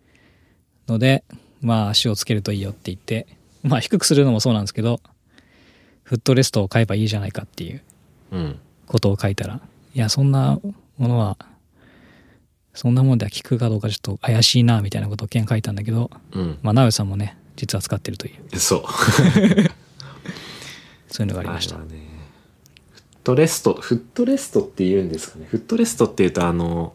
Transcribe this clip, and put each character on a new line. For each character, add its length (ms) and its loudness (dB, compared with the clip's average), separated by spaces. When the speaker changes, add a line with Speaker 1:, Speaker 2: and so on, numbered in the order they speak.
Speaker 1:
の 120 0
で、 240 4
ま 240 2
あ、 40 -2
足 200 0
を 60 0
つ 80 -6
け 100 -2
る 80 0
と 100 -4
い 80 -2
い 20 -6
よ 100 -6
っ 20 -8
て 180 -12
言 40 -8
っ 20 -18
て、 300 -8
ま 140 2
あ、 20 2
低 180 0
く 80 0
す 80 4
る 120 6
の 60 4
も 80 2
そ 120 2
う 20 4
な 60 0
ん 40 -2
で 40 -6
す 60 -10
け 80 -6
ど、 180 0
フ 120 -4
ッ 40 0
ト 140 2
レ 100 4
ス 80 -2
ト 120 0
を 40 -4
買 160 2
え 20 0
ば 100 -4
い 100 0
い 20 0
じ 80 -2
ゃ 40 -2
な 80 -6
い 40 -10
か 120 -8
っ 20 -14
て 180 -12
い 100 -12
う 80 -14
Speaker 2:
う 60 -6
ん。 220 -6
Speaker 1:
こ 120 2
と 120 2
を 80 0
書 100 0
い 60 -4
た 120 -6
ら、 140 -10
い 40 -4
や、 100 0
そ 120 -2
ん 100 4
な 280 2
も 100 0
の 100 2
は、 200 0
そ 160 -2
ん 60 4
な 80 4
も 120 4
ん 20 2
で 80 -2
は 60 -8
効 100 -10
く 160 -2
か 120 0
ど 80 -2
う 40 -6
か 80 -4
ち 40 -6
ょ 40 -8
っ 40 -10
と 160 -8
怪 260 2
し 160 4
い 40 6
な、 180 4
み 80 -2
た 100 -4
い 20 -4
な 60 -4
こ 100 -6
と 80 -8
を 20 -8
件 200 -2
書 80 0
い 60 0
た 100 -4
ん 40 -6
だ 80 -6
け 80 -4
ど、 200 -2
Speaker 2:
う 60 -6
ん。 220 -4
Speaker 1:
ま 100 0
あ、 20 2
直 140 6
江 40 4
さ 120 -2
ん 60 -4
も 60 -4
ね、 220 -6
実 220 -6
は 40 -4
使 140 -6
っ 40 -4
て 120 -10
る 60 -10
と 100 -12
い 40 -14
う。 60 -4
Speaker 2:
そ 180 0
う。 80 -4
Speaker 1:
<laughs> 80 -10
そ 160 -4
う 40 -2
い 20 -4
う 20 -4
の 40 -4
が 40 -6
あ 40 -6
り 60 -6
ま 120 -6
し 60 -6
た。 80 -10
Speaker 2:
あ 40 -14
れ 60 -14
は 60 -16
ね、 80 -14
フ 80 -20
ッ 40 -20
ト 120 4
レ 120 6
ス 140 -4
ト、 140 4
フ 200 -2
ッ 60 -2
ト 120 0
レ 120 2
ス 140 -8
ト 100 2
っ 60 -2
て 180 -2
言 140 2
う 40 0
ん 60 -4
で 100 -6
す 120 -12
か 80 -20
ね。 100 -16
フ 80 -2
ッ 40 0
ト 160 -4
レ 80 4
ス 100 -6
ト 100 4
っ 40 2
て 140 -18
言 40 4
う 40 0
と、 140 0
あ 60 0
の、 420 -2